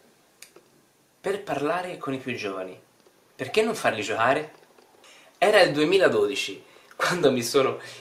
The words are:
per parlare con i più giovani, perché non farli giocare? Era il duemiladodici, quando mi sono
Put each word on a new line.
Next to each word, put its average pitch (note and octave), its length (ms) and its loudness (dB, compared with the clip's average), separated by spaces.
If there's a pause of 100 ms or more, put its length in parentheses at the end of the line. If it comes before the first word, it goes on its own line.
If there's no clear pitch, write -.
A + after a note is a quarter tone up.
(1200)
per G3 200 -4
parlare D#3+ 560 -4
con C#3 160 -6
i C3+ 40 -6
più B2+ 180 -8
giovani, F#2 420 -8 (560)
perché C3 280 -4
non A3+ 140 0
farli A2 280 -2
giocare? A#2 480 0 (840)
Era G3+ 240 6
il D#3 100 6
duemiladodici, B2+ 880 2 (360)
quando D#3+ 340 2
mi A#2+ 120 -2
sono B2 360 0 (220)